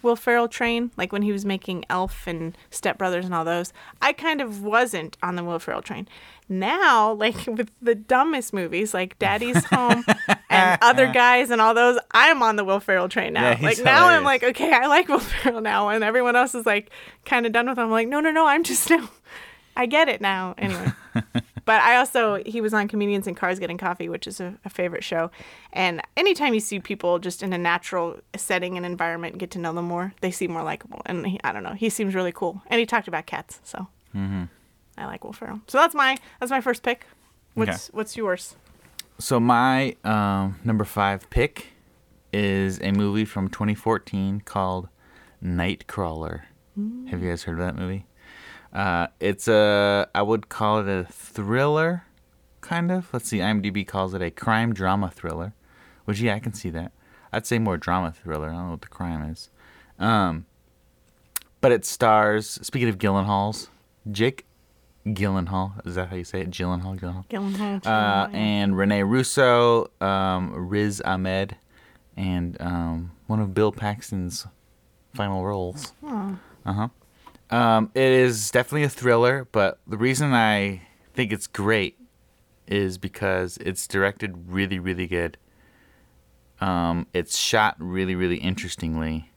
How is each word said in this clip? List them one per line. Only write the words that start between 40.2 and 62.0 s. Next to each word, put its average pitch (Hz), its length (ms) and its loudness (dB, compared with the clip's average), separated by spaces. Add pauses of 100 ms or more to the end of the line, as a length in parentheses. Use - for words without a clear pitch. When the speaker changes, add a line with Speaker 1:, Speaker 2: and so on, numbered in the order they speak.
Speaker 2:
number 110 220 0
five 98 460 -2
pick - 380 -2 (640)
is 98 520 0
a 98 80 0
movie 101 340 0
from 95 240 -4
twenty 107 240 -2
fourteen 101 680 -2
called 92 460 -4 (560)
Nightcrawler. 85 960 -4 (380)
Speaker 1:
Mm. 247 300 -8
Speaker 2:
Have 90 140 -4
you 90 60 -2
guys 85 140 -4
heard 85 160 -6
of 87 60 -2
that 90 100 -4
movie? 92 300 -6 (680)
Uh, 90 340 0 (140)
it's 95 260 -2
a, 101 680 4
I 101 80 0
would 104 280 0
call 107 320 0
it 98 80 -4
a 92 200 -2
thriller, 147 960 -2 (560)
kind 170 320 -2
of. 185 220 -2
Let's 120 160 -6
see, 101 120 -2
I 92 60 0
M 107 140 0
D 101 80 -2
B 95 160 -4
calls 95 280 -4
it 95 80 -4
a 85 80 -4
crime 113 440 0
drama 95 360 0
thriller, 82 440 -10 (500)
which, 104 160 -4
yeah, 110 160 0
I 107 40 -6
can 110 140 -8
see - 180 -10
that. 82 200 -8 (400)
I'd 117 140 -4
say 120 120 0
more 104 200 0
drama 87 340 -2
thriller. 78 380 -8
I 80 40 -8
don't 87 120 -8
know 87 60 -8
what 82 100 -10
the - 80 -20
crime 80 420 -6
is. - 180 -14 (480)
Um, 92 480 0 (1160)
but 131 100 6
it 110 140 2
stars, 107 800 2